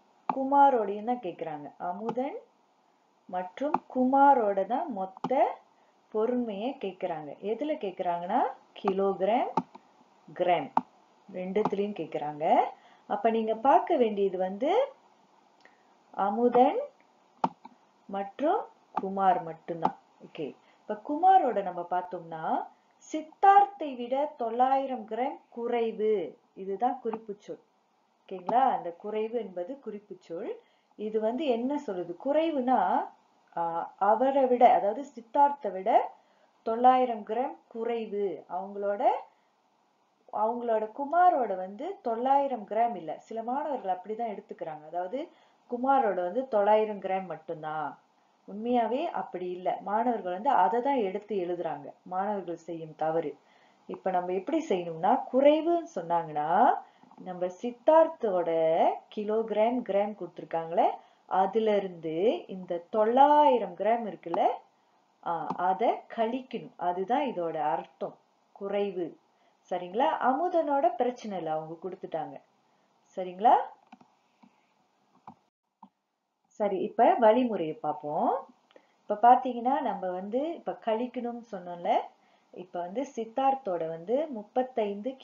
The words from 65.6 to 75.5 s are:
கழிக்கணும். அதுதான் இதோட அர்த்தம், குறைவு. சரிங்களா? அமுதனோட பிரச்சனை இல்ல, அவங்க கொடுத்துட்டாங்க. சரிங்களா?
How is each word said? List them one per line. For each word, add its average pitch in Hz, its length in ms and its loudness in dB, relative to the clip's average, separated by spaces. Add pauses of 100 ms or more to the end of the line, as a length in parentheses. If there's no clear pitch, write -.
கழிக்கணும். 233 600 -4
அதுதான் 190 460 -2
இதோட 175 340 -4
அர்த்தம், 160 640 -4 (340)
குறைவு. 196 640 -4 (520)
சரிங்களா? 185 360 -2 (140)
அமுதனோட 302 760 2
பிரச்சனை 240 420 -4
இல்ல, 160 140 -6
அவங்க 160 380 -6
கொடுத்துட்டாங்க. 151 500 -10 (760)
சரிங்களா? 185 380 2 (3000)